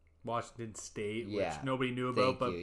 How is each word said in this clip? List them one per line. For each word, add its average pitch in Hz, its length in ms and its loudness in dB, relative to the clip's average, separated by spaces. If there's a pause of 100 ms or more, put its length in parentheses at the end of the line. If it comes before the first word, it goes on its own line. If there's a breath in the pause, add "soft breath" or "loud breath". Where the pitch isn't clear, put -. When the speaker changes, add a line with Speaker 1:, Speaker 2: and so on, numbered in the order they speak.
(240)
Speaker 1:
Washington 117 500 -4
State, 107 540 -4
Speaker 2:
Yeah. 101 260 0
Speaker 1:
which 139 100 -6
nobody 131 260 2
knew 127 240 0
Speaker 2:
Thank 127 220 6
Speaker 1:
about, - 20 -12
but 123 140 2
Speaker 2:
you, 87 100 -2